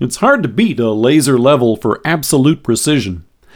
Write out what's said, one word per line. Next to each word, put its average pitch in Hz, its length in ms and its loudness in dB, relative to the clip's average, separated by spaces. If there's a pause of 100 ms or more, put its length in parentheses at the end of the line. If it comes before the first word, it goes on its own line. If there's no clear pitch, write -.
It's 127 160 -6
hard 254 280 2
to - 40 -2
beat 143 320 -2
a 113 120 0
laser 127 460 2
level 120 380 2
for - 300 -4
absolute 151 560 0
precision. 113 640 -2 (320)